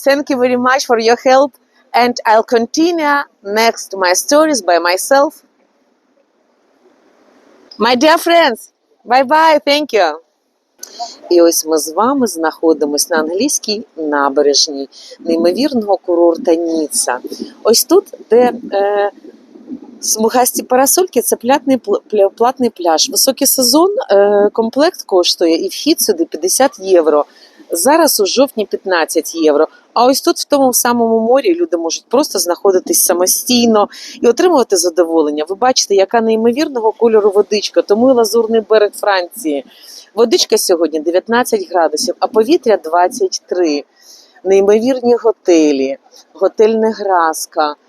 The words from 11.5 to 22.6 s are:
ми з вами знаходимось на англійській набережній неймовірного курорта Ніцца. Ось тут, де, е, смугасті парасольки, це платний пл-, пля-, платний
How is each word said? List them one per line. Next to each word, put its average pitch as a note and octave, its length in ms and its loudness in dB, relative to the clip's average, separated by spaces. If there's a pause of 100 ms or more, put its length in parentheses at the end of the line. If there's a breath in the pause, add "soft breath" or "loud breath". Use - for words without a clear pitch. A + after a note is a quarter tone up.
ми D#3+ 120 -2
з D3+ 140 -6
вами A#3+ 340 0
знаходимось D#3 840 -2
на E3+ 60 0
англійській G3+ 680 -4 (100)
набережній C#3+ 920 -2 (320 loud breath)
неймовірного G3 760 -2
курорта E3+ 580 0
Ніцца. D#3+ 640 -4 (440 loud breath)
Ось A3+ 220 0
тут, F#4 200 2 (260)
де, A#3+ 220 2 (200)
е, G3+ 380 -2 (880)
смугасті A3+ 640 -2
парасольки, C4 600 0
це - 140 -2
платний C4 400 0
пл-, - 240 -4 (120)
пля-, G3 240 2
платний B3 340 -2